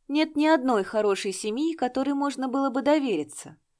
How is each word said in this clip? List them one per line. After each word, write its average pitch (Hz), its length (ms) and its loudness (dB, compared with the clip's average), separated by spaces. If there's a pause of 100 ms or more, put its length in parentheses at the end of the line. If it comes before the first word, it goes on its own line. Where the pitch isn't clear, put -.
Нет 311 280 0
ни 294 80 2
одной 262 400 4
хорошей 202 480 0
семьи, 262 420 -4
которой 269 380 -2
можно 277 360 -2
было 269 200 0
бы 254 140 -2
довериться. 254 720 0 (240)